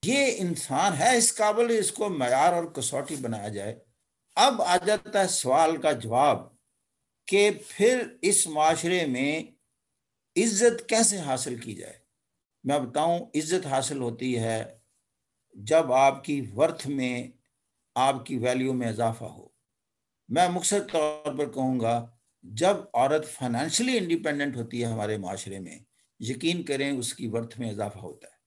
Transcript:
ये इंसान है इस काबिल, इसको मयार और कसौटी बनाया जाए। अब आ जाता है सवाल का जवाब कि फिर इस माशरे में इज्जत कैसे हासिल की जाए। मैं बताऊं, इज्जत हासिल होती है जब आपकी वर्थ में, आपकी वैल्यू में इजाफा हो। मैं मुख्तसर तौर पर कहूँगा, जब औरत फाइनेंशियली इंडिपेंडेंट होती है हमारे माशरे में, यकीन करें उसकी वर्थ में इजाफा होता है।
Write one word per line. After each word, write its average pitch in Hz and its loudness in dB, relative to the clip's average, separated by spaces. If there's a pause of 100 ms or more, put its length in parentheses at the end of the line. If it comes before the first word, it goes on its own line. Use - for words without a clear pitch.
ये 269 2
इंसान 175 0
है 214 4
इस - 4
काबिल, 220 2
इसको 214 0
मयार 143 2
और 170 -4
कसौटी 139 -6
बनाया 113 -6
जाए। 104 -8 (560)
अब 240 4
आ 180 2
जाता 196 0
है 190 2
सवाल 160 2
का 151 0
जवाब 120 2 (800)
कि 202 6
फिर 208 0
इस 196 2
माशरे 160 2
में 143 -2 (840)
इज्जत 226 2
कैसे 220 2
हासिल 131 -4
की 113 -10
जाए। 82 -16 (680)
मैं 135 -2
बताऊं, 165 0
इज्जत 160 -2
हासिल 135 -2
होती 123 -4
है 113 -4 (760)
जब 135 2
आपकी 139 4
वर्थ 120 -2
में, 127 -4 (640)
आपकी 131 0
वैल्यू 127 0
में 123 -2
इजाफा 113 -2
हो। - -18 (760)
मैं 170 4
मुख्तसर 180 0
तौर 151 -2
पर 143 -2
कहूँगा, 120 -2 (260)
जब 180 0
औरत 143 4
फाइनेंशियली 160 -2
इंडिपेंडेंट 151 -2
होती 120 -6
है 120 0
हमारे 107 -2
माशरे 95 -8
में, 80 -16 (360)
यकीन 143 -4
करें 139 -2
उसकी 123 -6
वर्थ 117 -6
में 113 -6
इजाफा 101 -8
होता 87 -16
है। - -20